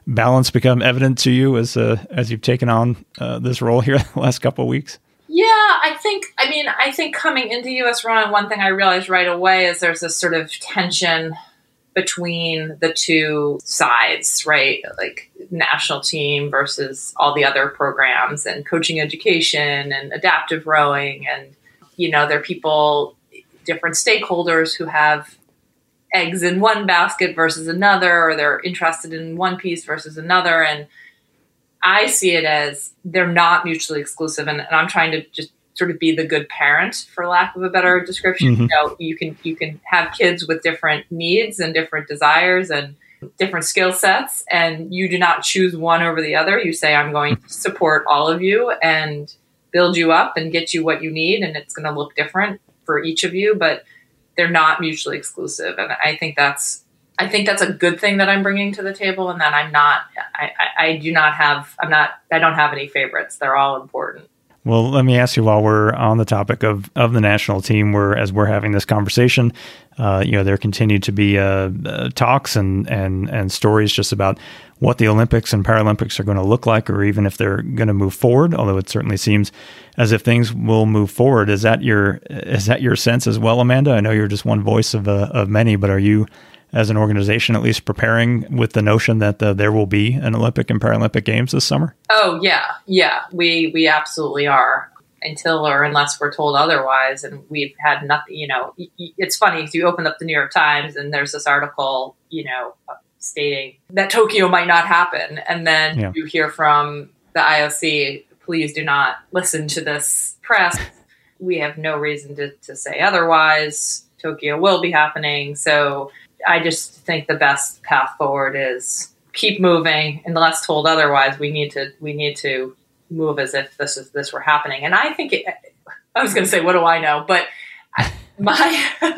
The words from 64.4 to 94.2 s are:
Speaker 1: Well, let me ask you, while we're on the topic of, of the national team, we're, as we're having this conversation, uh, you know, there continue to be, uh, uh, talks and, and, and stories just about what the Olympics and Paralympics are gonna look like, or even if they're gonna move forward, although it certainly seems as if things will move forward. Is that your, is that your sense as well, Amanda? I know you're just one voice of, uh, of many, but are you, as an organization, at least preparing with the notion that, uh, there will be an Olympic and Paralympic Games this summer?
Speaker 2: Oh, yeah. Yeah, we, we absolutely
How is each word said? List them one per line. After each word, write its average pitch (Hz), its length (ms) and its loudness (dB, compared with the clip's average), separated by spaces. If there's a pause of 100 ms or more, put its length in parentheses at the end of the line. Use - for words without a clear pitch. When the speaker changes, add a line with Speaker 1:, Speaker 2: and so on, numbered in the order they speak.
Speaker 1:
Well, 117 260 2
let 135 160 4
me 127 120 4
ask 123 200 2
you, 113 80 4
while 107 180 4
we're 107 300 4
on 113 240 2
the 113 80 2
topic 104 360 -2
of, 104 320 -2
of 120 200 2
the 113 80 4
national 104 400 2
team, 104 320 2
we're, 101 240 4
as 101 160 0
we're 104 140 2
having 104 260 0
this 101 100 0
conversation, 117 720 2 (440)
uh, 98 280 0
you - 80 0
know, 101 100 2
there 98 140 2
continue 104 420 2
to 101 140 -2
be, 101 260 4
uh, 98 300 0 (160)
uh, 107 240 -6
talks 123 480 0
and, 95 320 0
and, 95 400 -2
and 98 200 -2
stories 107 440 2
just - 180 0
about 98 260 0 (420)
what - 180 2
the 110 100 4
Olympics 110 460 4
and 101 100 2
Paralympics 107 560 2
are - 60 -2
gonna 98 180 0
look 110 220 2
like, 110 240 2
or 98 120 0
even 101 240 2
if 95 120 -2
they're 101 240 0
gonna 113 320 0
move 98 200 0
forward, 135 400 4
although 104 240 0
it 95 120 -4
certainly 107 260 -2
seems 104 380 2 (420)
as 113 160 2
if 110 100 2
things 117 320 2
will 110 320 2
move 107 240 2
forward. 120 400 4
Is 101 120 2
that 113 200 4
your, 104 380 2 (100)
is - 360 -4
that 117 160 2
your 120 160 2
sense 120 280 2
as 110 140 0
well, 113 220 2
Amanda? 131 320 4
I 110 80 4
know 107 100 2
you're 107 160 2
just 101 160 -4
one 110 180 0
voice 107 320 2
of, 101 140 -2
uh, 101 240 0
of 104 160 0
many, 107 300 4
but 98 120 2
are 98 80 2
you, 104 300 4 (460)
as 107 160 2
an 107 80 2
organization, 107 580 2
at 107 60 2
least 113 240 0
preparing 117 720 0
with 117 160 0
the 110 80 2
notion 110 380 2
that, 104 220 0
uh, 104 120 2
there 104 180 2
will 107 140 2
be 104 300 2
an 127 200 -2
Olympic 117 340 0
and 113 120 0
Paralympic 110 420 0
Games 113 300 0
this 135 100 0
summer? 147 320 -2 (140)
Speaker 2:
Oh, 196 340 2
yeah. 180 220 2 (200)
Yeah, 180 360 2 (100)
we, 165 420 0
we 160 140 2
absolutely 147 600 -2